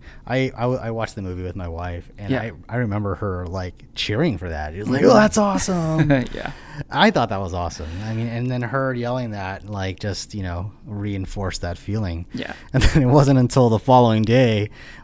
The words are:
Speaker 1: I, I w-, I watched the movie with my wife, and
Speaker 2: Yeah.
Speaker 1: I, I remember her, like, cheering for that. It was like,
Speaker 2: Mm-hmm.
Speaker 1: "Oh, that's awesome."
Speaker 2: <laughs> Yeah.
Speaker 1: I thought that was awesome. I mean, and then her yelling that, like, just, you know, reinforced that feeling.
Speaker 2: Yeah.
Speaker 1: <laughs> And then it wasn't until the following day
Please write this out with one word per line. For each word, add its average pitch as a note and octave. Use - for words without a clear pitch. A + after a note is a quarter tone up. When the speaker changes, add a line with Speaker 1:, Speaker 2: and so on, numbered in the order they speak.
Speaker 1:
I, C3
I A2+
w-, B2+
I A2+
watched A2+
the G#2
movie F2+
with F2+
my F2+
wife, E2+
and G#2+
Speaker 2:
Yeah. B2
Speaker 1:
I, A2+
I A2+
remember G#2
her, F#2
like, F#2
cheering A#2+
for F2+
that. D2+
It -
was -
like, -
Speaker 2:
Mm-hmm. -
Speaker 1:
"Oh, -
that's G#3+
awesome." E3+
Speaker 2:
<laughs> B2+
Yeah. -
Speaker 1:
I F#3
thought B2
that G2
was F2
awesome. E2+
I A2
mean, A2+
and A#2
then B2
her C3
yelling A#2+
that, G2
like, F#2+
just, -
you G2+
know, F2+
reinforced G2+
that F2
feeling. F#2+
Speaker 2:
Yeah. -
Speaker 1:
<laughs> -
And C3
then D3+
it B2
wasn't C#3
until B2
the A2
following A#2+
day A2+